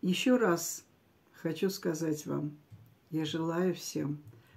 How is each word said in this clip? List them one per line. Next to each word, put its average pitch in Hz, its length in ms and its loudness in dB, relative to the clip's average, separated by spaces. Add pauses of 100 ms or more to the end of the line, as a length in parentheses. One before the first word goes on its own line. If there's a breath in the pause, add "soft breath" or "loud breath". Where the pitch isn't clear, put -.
Еще 185 320 4
раз 175 480 2 (480)
хочу 170 380 -2
сказать 160 560 -2
вам, 147 300 -4 (540)
я 156 140 0
желаю 165 500 0
всем 147 440 -4 (380 soft breath)